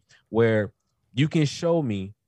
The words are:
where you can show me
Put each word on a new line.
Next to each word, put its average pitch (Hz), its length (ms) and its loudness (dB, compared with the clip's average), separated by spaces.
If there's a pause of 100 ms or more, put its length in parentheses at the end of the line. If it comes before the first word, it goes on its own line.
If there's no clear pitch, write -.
(280)
where 110 460 2 (400)
you 143 160 0
can 160 160 0
show 165 360 -2
me 101 320 -4 (140)